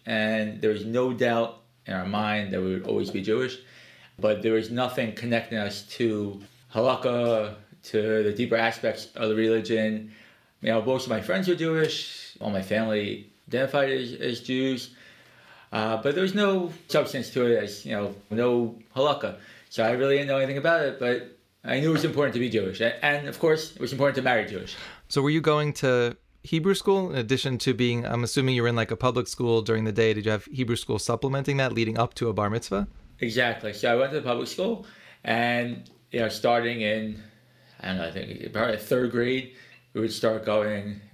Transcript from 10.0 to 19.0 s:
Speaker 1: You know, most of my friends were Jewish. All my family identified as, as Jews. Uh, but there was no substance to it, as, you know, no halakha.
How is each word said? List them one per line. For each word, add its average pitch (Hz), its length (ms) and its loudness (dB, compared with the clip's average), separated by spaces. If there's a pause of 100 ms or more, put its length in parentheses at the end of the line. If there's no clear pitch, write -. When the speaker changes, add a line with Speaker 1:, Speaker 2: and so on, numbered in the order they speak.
Speaker 1:
You - 80 -4
know, 113 140 2
most 127 200 0
of 123 80 -4
my 110 100 0
friends 185 280 0
were 175 80 2
Jewish. 160 840 -2
All 107 100 -4
my 95 120 -2
family 104 680 -2 (160)
identified 135 420 0
as, 127 220 -4
as 123 260 -4
Jews. 131 560 -2 (760)
Uh, 110 280 0
but 143 140 0
there 180 80 0
was 190 120 0
no 190 380 2 (140)
substance 139 440 0
to 123 140 2
it, 117 160 4
as, 101 240 -8
you - 60 -8
know, 104 240 -4 (160)
no 120 480 0 (160)
halakha. 131 440 0 (300)